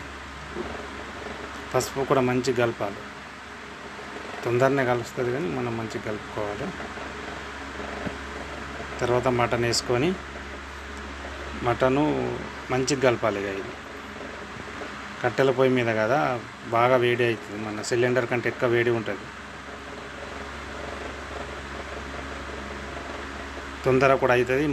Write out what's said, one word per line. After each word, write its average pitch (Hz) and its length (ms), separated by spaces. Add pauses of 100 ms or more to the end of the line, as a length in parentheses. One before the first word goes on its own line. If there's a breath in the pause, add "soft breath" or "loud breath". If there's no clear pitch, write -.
(1700)
పసుపు 131 360
కూడా 135 220
మంచిగా 123 320
కలపాలి. 110 360 (1400)
తొందరనే 131 480
కలుస్తుంది, 120 460
కానీ 175 120 (100)
మనం 123 220
మంచిగా 110 280
కలుపుకోవాలి. 107 580 (2250)
తర్వాత 123 240 (120)
మటన్ 120 300
వేసుకొని 123 420 (1600)
మటను 131 360 (680)
మంచిగా 131 340
కలపాలి. 110 380
ఇక 98 180
ఇది - 100 (1500)
కట్టెల 131 360
పొయ్యి 131 180
మీద 120 140 (100)
కదా, 110 180 (560)
బాగా 123 300
వేడి 120 240
అవుతుంది, 104 380
మన 104 240
సిలిండర్ 123 420
కంటే 120 200
ఎక్కువ 127 220
వేడి 120 240
ఉంటుంది, 101 280 (4000)
తొందర 131 380
కూడా 123 140
అవుతుంది, 127 360